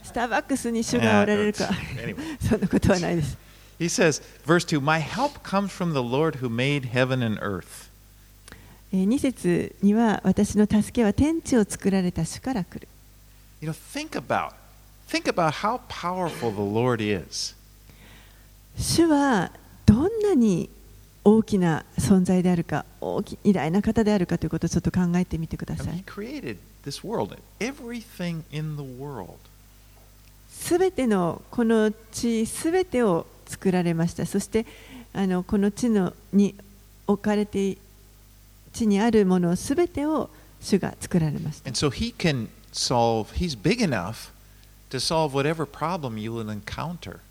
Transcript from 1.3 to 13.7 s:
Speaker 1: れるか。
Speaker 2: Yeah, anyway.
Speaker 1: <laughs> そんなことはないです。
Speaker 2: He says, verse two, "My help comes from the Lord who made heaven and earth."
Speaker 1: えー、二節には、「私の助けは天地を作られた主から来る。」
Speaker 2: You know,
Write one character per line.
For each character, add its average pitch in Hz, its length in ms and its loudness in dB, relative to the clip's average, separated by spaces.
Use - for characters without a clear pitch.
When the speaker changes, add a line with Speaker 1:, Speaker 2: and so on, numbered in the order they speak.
Speaker 1:
れ 208 100 0
る 214 80 0
か。 - 120 -2
Speaker 2:
Yeah, - 500 -6
anyway. 311 260 -10
Speaker 1:
<laughs> - 0 -
そ - 160 2
ん 170 40 0
な 190 60 0
こ 202 120 2
と - 120 4
は 180 80 4
な 170 120 -2
い 175 60 0
で 151 60 0
す。 135 140 -6
Speaker 2:
He 165 80 -2
says, 165 380 2
verse 170 200 4
two, 147 160 0
"My 156 180 2
help 170 440 -4
comes 196 240 -2
from 175 260 -4
the 139 60 2
Lord 135 400 0
who 127 100 -4
made 127 420 -2
heaven 127 320 2
and 110 180 -2
earth." - 480 -8
Speaker 1:
え 190 60 0
ー、 185 80 2
二 247 140 2
節 180 640 -2
に 202 100 6
は、 220 320 2
「私 202 320 2
の 208 80 6
助 208 260 0
け 240 120 2
は 208 100 2
天 320 280 2
地 - 140 -2
を 208 100 4
作 - 260 -2
ら 190 100 2
れ 180 100 0
た 160 140 -4
主 - 160 -12
か 262 120 -6
ら 190 100 -4
来 - 160 -12
る。」 - 80 -18
Speaker 2:
You 156 80 -6
know, 156 40 -6